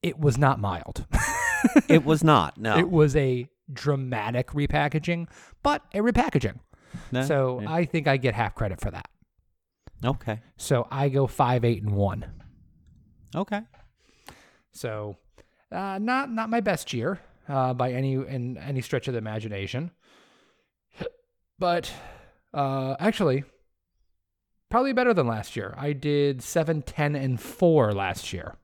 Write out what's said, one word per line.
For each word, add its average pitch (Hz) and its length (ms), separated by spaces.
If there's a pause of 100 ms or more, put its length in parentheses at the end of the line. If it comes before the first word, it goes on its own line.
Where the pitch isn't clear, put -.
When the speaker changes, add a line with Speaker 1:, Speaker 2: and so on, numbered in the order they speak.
Speaker 1:
It 156 180
was 139 180
not 135 220
mild. 95 520
<laughs> - 40 (720)
Speaker 2:
It 160 160
was 156 180
not, 120 360
no. 107 180
Speaker 1:
It 175 140
was 151 240
a 127 340 (240)
dramatic 123 800
repackaging, 147 760 (360)
but 294 180 (140)
a - 20
repackaging. 220 640 (520)
Speaker 2:
No, 127 120
Speaker 1:
So 135 380
Speaker 2:
yeah. 127 120
Speaker 1:
I 170 120
think 151 220
I 139 100
get 123 180
half 113 180
credit 98 260
for 98 120
that. - 180 (960)
Speaker 2:
Okay. 113 380 (160)
Speaker 1:
So 123 340
I 139 180
go 135 160
five, 123 400
eight, 113 160
and 104 140
one. 101 300 (1120)
Speaker 2:
Okay. 202 260 (1120)
Speaker 1:
So, 107 440 (540)
uh, 196 280
not, 254 300
not 220 220
my 233 80
best 196 340
year, 135 260 (300)
uh, 131 240
by 127 200
any, 135 200
in 131 440
any 135 240
stretch - 260
of 127 80
the - 20
imagination. 110 720 (1700)
But, 175 340 (600)
uh, 135 460
actually, 156 440 (1300)
probably 262 240
better 247 220
than 151 100
last 113 300
year. 101 220
I 147 160
did 143 500
seven, 156 400
ten, 147 320
and 131 260
four 151 500
last 98 420
year. - 300